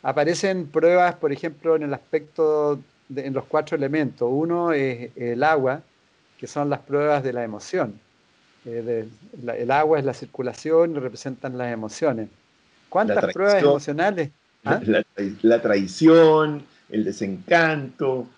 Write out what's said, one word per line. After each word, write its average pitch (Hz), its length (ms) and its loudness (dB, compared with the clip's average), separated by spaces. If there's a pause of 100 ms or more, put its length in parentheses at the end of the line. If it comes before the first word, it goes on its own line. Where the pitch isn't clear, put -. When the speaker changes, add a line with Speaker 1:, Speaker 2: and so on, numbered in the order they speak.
Speaker 1:
aparecen 165 640 0
pruebas, 175 480 4
por 156 180 -2
ejemplo, 160 440 -2
en 151 80 -2
el 143 100 -4
aspecto 151 840 -2 (280)
de, 135 180 -10
en 135 80 -6
los 131 100 -4
cuatro 156 320 -2
elementos. 139 540 -2
Uno 170 420 -2
es 127 440 -4
el 120 280 -4
agua, 147 380 0 (540)
que - 120 -14
son 147 200 -4
las 143 120 -4
pruebas 143 420 0
de 131 100 -4
la 120 120 -4
emoción. 110 500 -6 (720)
Eh, 120 40 -12 (120)
de, 113 260 -4 (360)
la, 120 120 -6
el 120 140 -4
agua 151 300 2
es 131 40 -4
la 131 100 -2
circulación 156 800 -2
y - 20 -4
representan 127 580 -10
las 123 160 -6
emociones. 113 560 -4 (600)
¿Cuántas 208 340 0
Speaker 2:
La 180 100 -2
Speaker 1:
pruebas 196 220 2
Speaker 2:
traición. 156 160 4
Speaker 1:
emocionales? 151 600 -2 (340)
¿Ah? 160 200 0
Speaker 2:
La 101 160 2 (160)
trai-, 101 260 -6
la 113 200 4
traición, 151 1040 4 (260)
el 107 140 -2
desencanto 143 1200 -2 (120)